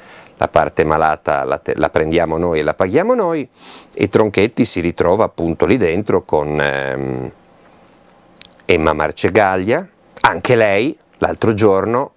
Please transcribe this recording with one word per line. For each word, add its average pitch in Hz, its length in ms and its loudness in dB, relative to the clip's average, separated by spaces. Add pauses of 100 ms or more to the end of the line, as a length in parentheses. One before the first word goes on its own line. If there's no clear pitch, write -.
(380)
la - 100 -2
parte 78 360 2
malata 78 600 0
la 67 160 -4
te-, - 160 -6
la - 160 0
prendiamo 80 460 0
noi 85 220 0
e 76 40 0
la 78 100 0
paghiamo 143 400 0
noi, 170 340 -2 (460)
e - 140 0
Tronchetti 110 580 2
si - 140 -4
ritrova 87 460 2
appunto 82 420 -2
lì 117 100 4
dentro 95 460 0
con, 76 360 -2
ehm, 67 720 -4 (1300)
Emma 80 280 2
Marcegaglia, 95 920 0 (340)
anche 107 340 0
lei 110 420 2 (200)
l'altro 87 360 0
giorno, 104 640 0